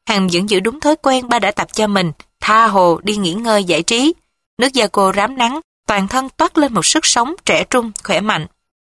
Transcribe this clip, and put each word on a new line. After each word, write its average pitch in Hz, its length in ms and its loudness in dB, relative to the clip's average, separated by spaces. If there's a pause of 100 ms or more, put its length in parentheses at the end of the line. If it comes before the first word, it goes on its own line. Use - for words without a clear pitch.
Hằng 196 280 0
vẫn 185 160 -2
giữ 190 100 2
đúng 226 200 -4
thói 302 160 2
quen 254 340 -2
ba 240 100 2
đã 208 120 0
tập 185 220 -4
cho 214 140 0
mình, 185 240 0 (280)
tha 220 280 4
hồ 185 360 4
đi 208 120 -2
nghỉ 185 180 -2
ngơi 214 300 0
giải 170 200 0
trí. 262 300 2 (440)
Nước 262 160 0
da 226 140 0
cô 190 280 2
rám 226 220 -2
nắng, 247 220 -2 (280)
toàn 202 200 -2
thân 262 220 -4
toát - 280 -2
lên 277 160 2
một 185 120 0
sức - 200 0
sống 254 300 0 (100)
trẻ 170 240 2
trung, 233 220 0 (120)
khỏe 175 180 -2
mạnh. 196 260 -4 (520)